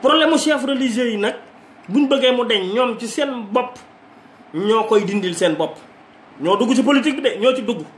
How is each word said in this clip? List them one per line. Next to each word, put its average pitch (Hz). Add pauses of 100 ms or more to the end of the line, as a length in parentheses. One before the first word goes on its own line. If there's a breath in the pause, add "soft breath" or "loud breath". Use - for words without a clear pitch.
Problème 311
mu 311
chef 294
religieux 247
yi 214
nag, 202 (540)
buñ 269
bëggee 262
mu 240
deñ, 202
ñoom 247
ci 233
seen 277 (200)
bopp, 247 (760)
ñoo 214
koy 220
dindil 185
seen 165
bopp. 151 (640)
Ñoo 170
dugg 247
ci 254
politique 277
bi 320
de, 254
ñoo 247
ci 262
dugg. 202 (160)